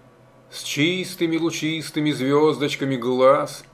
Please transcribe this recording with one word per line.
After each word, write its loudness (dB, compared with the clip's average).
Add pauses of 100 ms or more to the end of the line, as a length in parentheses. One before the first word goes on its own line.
(500)
с -14
чистыми -2
лучистыми -2
звездочками 0
глаз, 2